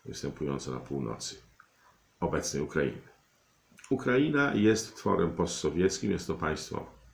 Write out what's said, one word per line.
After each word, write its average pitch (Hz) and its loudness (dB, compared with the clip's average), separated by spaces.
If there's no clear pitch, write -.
występująca 69 -4
na 64 -6
północy 64 -6
obecnej 71 0
Ukrainy. - -2
Ukraina 139 2
jest 107 4
tworem 90 2
postsowieckim, 90 2
jest 85 -2
to 82 -2
państwo, - -4